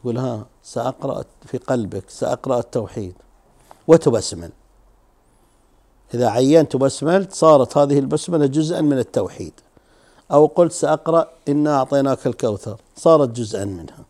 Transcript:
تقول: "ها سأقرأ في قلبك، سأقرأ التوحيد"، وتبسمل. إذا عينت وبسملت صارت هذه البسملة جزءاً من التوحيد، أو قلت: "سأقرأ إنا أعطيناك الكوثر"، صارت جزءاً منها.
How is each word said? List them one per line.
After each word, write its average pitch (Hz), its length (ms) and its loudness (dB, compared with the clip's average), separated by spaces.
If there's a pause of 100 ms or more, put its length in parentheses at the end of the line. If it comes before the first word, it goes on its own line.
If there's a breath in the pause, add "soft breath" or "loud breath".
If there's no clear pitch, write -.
تقول: 120 160 -6
"ها 120 280 -6 (180)
سأقرأ 127 600 -8 (220)
في - 120 -10
قلبك، 107 520 -6
سأقرأ 127 500 -4
التوحيد"، 104 540 -8 (720 soft breath)
وتبسمل. 110 640 2 (1600)
إذا 120 160 0
عينت 135 460 4
وبسملت 151 580 -2
صارت 147 440 4
هذه 143 220 2
البسملة 147 460 -2
جزءاً 156 360 -2
من 143 160 0
التوحيد، 95 560 -6 (800 soft breath)
أو 151 140 6
قلت: 165 260 2
"سأقرأ 160 560 0 (200)
إنا 147 300 0
أعطيناك 135 500 0
الكوثر"، 110 500 -6 (180)
صارت 151 340 2
جزءاً 110 360 -8
منها. 82 440 -14